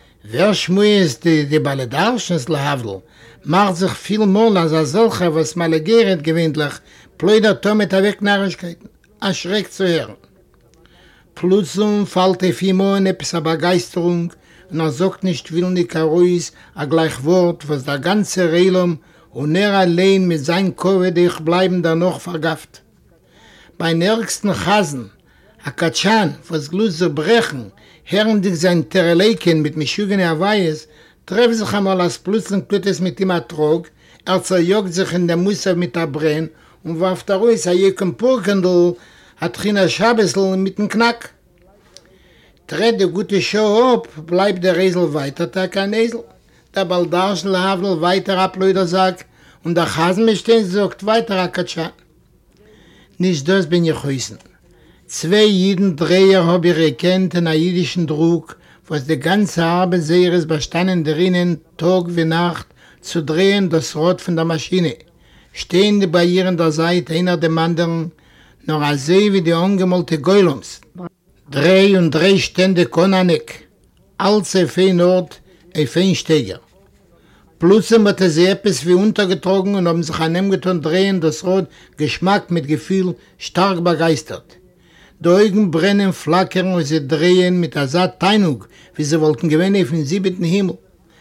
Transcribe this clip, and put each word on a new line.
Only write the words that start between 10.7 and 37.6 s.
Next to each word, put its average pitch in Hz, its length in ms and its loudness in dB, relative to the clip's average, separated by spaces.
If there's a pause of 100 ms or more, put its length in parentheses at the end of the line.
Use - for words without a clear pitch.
פלוצלינג 202 720 0
פאלט 185 360 0
אויף 180 200 -2
אים 190 180 2
אן 196 260 0
עפעס 185 280 -4
א 170 40 -4
באגייסטערונג 170 960 -2 (380)
און 160 100 -6
ער 156 100 -2
זאגט 185 340 -4
נישט 170 260 -6
ווילנדיק 175 460 -2
ארויס, 170 560 0 (220)
א 147 100 -8
גלייך 156 380 0
ווארט, 170 420 2
וואס 143 180 -4
דער 143 140 -4
גאנצער 175 580 -2
עולם 180 400 2 (400)
און 151 220 -4
ער 196 260 2
אליין 185 460 2
מיט 165 120 -2
זיין 170 360 -2
כבוד 185 420 0
איך 175 220 2
בלייבן 180 420 0
דא 160 120 0
נאך 175 240 -2
פארגאפט. 160 600 -8 (1000)
ביי 165 160 -2
די 170 140 0
ערגסטן 214 440 -2
חזן, 147 500 -2 (640)
א 143 60 -10
קאטשאן, 180 580 0 (220)
וואס 147 180 -6
גלוט 202 220 -2
זיך 165 240 -2
ברעכן, 170 420 0 (540)
הערן 214 320 2
זיך 190 120 0
זיין 170 280 2
טערעלייקן 170 760 2
מיט 147 180 -2
משוגענע 185 540 -2
הוויות, 170 560 -2 (380)
טרעפן 226 280 2
זיך 214 220 -4
איינמאל, 190 260 0
אז 175 160 -2
פלוצלינג 202 460 -4
טוט 202 240 -2
עס 175 140 -2
מיט 185 200 -4
אים 190 100 0
א 175 80 -2
טראג, 165 480 -2 (400)
ער 185 120 0
צערjagt 185 480 0
זיך 180 280 -4
אין 175 120 0
דער 170 100 0
מוסר 190 380 0
מיט 175 220 -4
דער 165 100 -2
ברען 151 400 -2 (380)
און 165 120 -8
ווארף 185 300 -2
דער 196 140 0
אויס 226 280 2